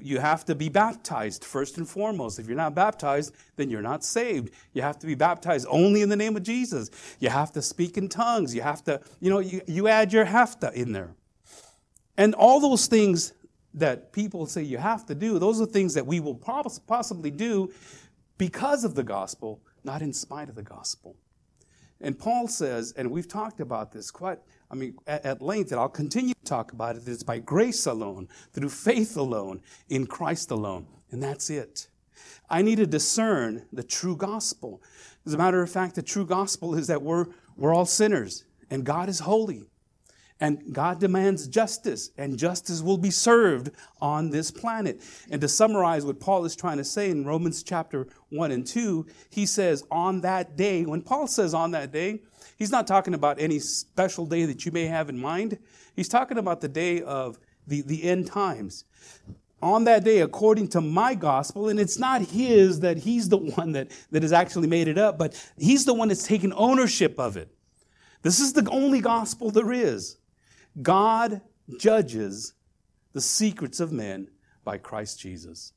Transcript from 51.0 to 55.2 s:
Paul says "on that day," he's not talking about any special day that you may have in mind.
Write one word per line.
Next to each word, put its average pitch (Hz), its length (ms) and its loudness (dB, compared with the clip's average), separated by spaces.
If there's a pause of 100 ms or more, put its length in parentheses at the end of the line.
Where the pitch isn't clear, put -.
Paul 269 260 -2
says 170 260 0
"on 165 160 0
that 139 220 -4
day," 190 280 -4 (380)
he's 214 140 -2
not 247 160 2
talking 190 260 2
about 147 260 0
any 151 200 0
special - 640 -2
day 170 180 0
that 143 220 -4
you 160 60 -2
may 165 140 0
have 160 220 -2
in 127 100 -8
mind. 180 380 -2 (380)